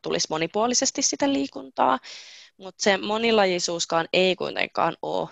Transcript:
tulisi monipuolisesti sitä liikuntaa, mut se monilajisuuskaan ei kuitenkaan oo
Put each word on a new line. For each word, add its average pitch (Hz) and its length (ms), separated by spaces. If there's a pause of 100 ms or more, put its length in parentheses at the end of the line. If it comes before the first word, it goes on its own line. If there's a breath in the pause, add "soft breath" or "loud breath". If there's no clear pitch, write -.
tulisi 165 280
monipuolisesti 220 720
sitä 277 300
liikuntaa, 269 680 (580 loud breath)
mut 190 220
se 196 180
monilajisuuskaan 190 1160
ei 185 240
kuitenkaan - 680
oo 156 300